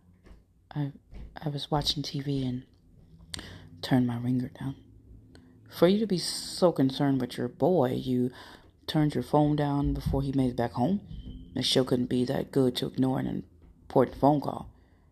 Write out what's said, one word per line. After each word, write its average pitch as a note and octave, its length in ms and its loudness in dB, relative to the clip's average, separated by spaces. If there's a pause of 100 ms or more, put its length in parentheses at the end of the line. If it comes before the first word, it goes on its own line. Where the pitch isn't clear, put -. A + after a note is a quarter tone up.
(720)
"I, C#3+ 200 -4 (460)
I - 100 -8
was C#3+ 240 -6
watching D3 320 0
T C#3+ 160 -6
V C3+ 260 -2
and B2+ 180 -4 (1160)
turned B2+ 260 2
my A#2+ 100 -2
ringer B2 320 -2
down." C3+ 260 -10 (960)
"For - 180 4
you G3+ 120 6
to A3+ 80 -2
be F3+ 100 0
so - 540 0
concerned C3+ 500 2
with B2 160 -6
your B2 100 -2
boy, C3+ 460 2
you B2+ 380 0 (560)
turned D3+ 280 2
your B2+ 80 -2
phone D3 320 2
down C#3+ 380 0
before C#3 280 -2
he C#3 100 -2
made C3 200 2
it B2 40 -8
back A#2 180 -2
home? E3 280 0 (520)
The B2+ 100 -4
show C3 200 2
couldn't B2 240 0
be B2 180 0
that C3 260 -4
good B2+ 260 2
to - 100 -4
ignore C3 320 0
an C3 80 -4
important - 880 -2
phone C#3+ 240 4
call." - 280 -8 (420)